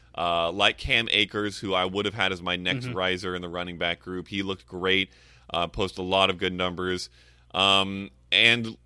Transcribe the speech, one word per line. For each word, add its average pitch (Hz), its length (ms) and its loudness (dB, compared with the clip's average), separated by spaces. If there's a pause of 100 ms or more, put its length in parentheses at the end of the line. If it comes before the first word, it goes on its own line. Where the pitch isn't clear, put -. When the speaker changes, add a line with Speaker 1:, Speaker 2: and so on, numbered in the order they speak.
(160)
Speaker 1:
uh, 85 360 0
like 101 260 2
Cam 123 320 0
Akers, 104 480 0
who 95 160 -2
I 92 100 2
would 95 200 -2
have 101 100 -2
had 95 160 0
as 90 100 -4
my 87 160 -2
next 104 300 -4
Speaker 2:
Mm-hmm. 123 100 -8
Speaker 1:
riser 92 380 -2
in 90 80 -6
the 87 60 -8
running 87 300 -8
back 85 220 -2
group. 90 280 -10
He 98 160 -4
looked 95 220 -8
great, 95 440 0 (420)
uh, 87 140 0
posted 95 320 -4
a 92 40 -6
lot 95 280 4
of 90 80 -6
good 92 140 -2
numbers, 90 580 -4 (420)
um, 98 580 2 (200)
and 113 540 4